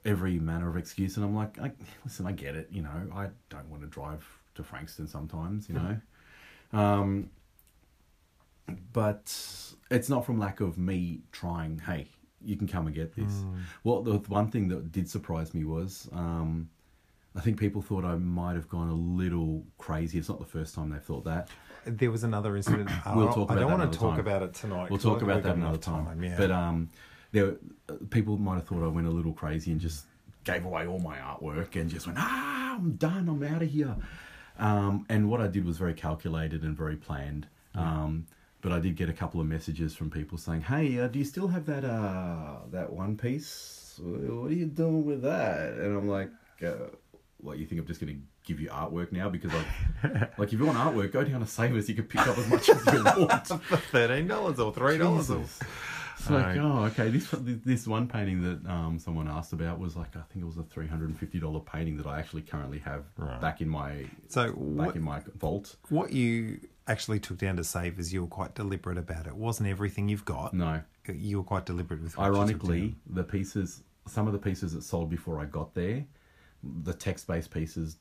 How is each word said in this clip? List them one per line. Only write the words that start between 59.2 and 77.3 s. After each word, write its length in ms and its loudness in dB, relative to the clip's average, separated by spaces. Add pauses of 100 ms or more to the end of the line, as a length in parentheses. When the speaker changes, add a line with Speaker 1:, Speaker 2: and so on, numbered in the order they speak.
Speaker 1:
asked 260 -4
about 280 -2
was, 160 -6
like, 180 -8
I 60 -8
think 240 -8
it 20 -6
was 100 -8
a 60 -6
three 240 -8
hundred 220 -2
and 100 -4
fifty 220 -4
dollar 180 -2
painting 380 -4
that 100 -6
I 140 -4
actually 220 -8
currently 360 -6
have 280 -8 (100)
Speaker 2:
Right. 240 -6
Speaker 1:
back 200 -2
in 80 0
my, 360 -4 (240)
Speaker 2:
So 240 2
Speaker 1:
back 40 -6
Speaker 2:
what, 400 -2
Speaker 1:
in 60 -2
my 180 -2 (140)
vault. 400 -4 (140)
Speaker 2:
what 240 0
you 480 0 (260)
actually 320 0
took 200 -6
down 180 0
to 80 -2
Savers, 480 -4
you 100 0
were 60 -4
quite 260 -6
deliberate 440 -2
about 280 -6
it. 40 -8
It 60 -10
wasn't 320 0
everything 400 0
you've 160 0
got. 300 -4
Speaker 1:
No. 280 2 (300)
Speaker 2:
You 260 -2
were 60 -2
quite 200 0
deliberate 380 -4
with 140 -6
what 100 2
you 40 8
took 60 8
Speaker 1:
Ironically, 440 4
Speaker 2:
down. 160 0 (100)
Speaker 1:
the 180 -2
pieces, 580 -2 (240)
some 200 0
of 60 2
the 80 0
pieces 340 -2
that 80 -6
sold 260 -2
before 320 -4
I 40 -2
got 300 -6
there, 300 0 (580)
the 300 -6
text-based 600 -2